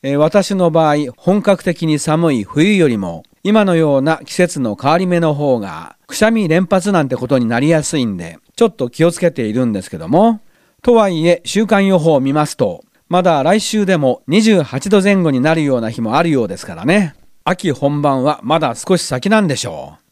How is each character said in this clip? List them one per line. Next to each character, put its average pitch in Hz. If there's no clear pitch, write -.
え 139
ー、 -
私 185
の 175
場 160
合、 147
本 196
格 190
的 170
に 151
寒 160
い 117
冬 165
よ 175
り 113
も、 85
今 208
の 185
よ 151
う 131
な 156
季 -
節 139
の 110
変 135
わ 165
り 190
目 175
の 156
方 139
が、 104
く -
し -
ゃ 220
み 220
連 170
発 190
な 175
ん 139
て 123
こ 127
と 135
に 120
な 117
り 139
や 160
す 151
い 127
ん 104
で、 82
ち -
ょ 233
っ 196
と 120
気 -
を 175
つ 170
け 175
て 117
い 107
る 127
ん 113
で 98
す -
け -
ど 82
も。 208
と 240
は 220
い 165
え、 170
週 214
間 196
予 190
報 160
を 139
見 135
ま 151
す -
と、 95
ま 180
だ 160
来 185
週 214
で 185
も 135
二 190
十 214
八 131
度 196
前 196
後 170
に 131
な 156
る 160
よ 135
う -
な 113
日 113
も 113
あ 160
る 170
よ 131
う 101
で 87
す -
か 90
ら 82
ね。 175
秋 175
本 143
番 139
は 143
ま 156
だ 131
少 -
し 165
先 131
な 220
ん 196
で 135
し -
ょ 95
う。 -